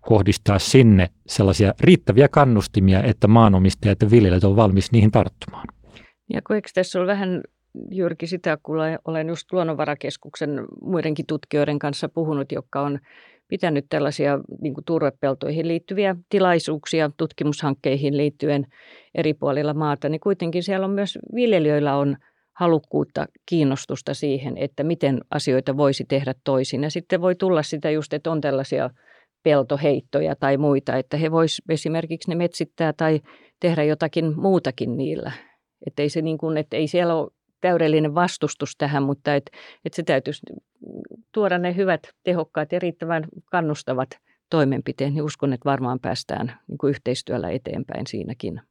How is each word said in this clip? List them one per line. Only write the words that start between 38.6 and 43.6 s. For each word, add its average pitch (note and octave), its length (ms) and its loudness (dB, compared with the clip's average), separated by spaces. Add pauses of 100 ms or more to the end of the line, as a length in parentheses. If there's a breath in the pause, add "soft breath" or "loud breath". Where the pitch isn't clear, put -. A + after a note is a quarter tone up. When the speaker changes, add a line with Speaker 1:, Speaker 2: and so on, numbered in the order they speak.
Speaker 2:
tähän, C#3+ 260 -2
mutta C#3+ 320 -2
et, C#3 160 -4 (340 soft breath)
et E3 100 -8
se E3+ 80 -6
täytyisi D3+ 400 -2 (880)
tuoda F#3+ 260 0
ne F3 180 -2
hyvät, F#3 240 0 (240)
tehokkaat D#3+ 480 -2
ja F3 60 -2
riittävän E3 460 -4 (200)
kannustavat D3 640 -4 (420)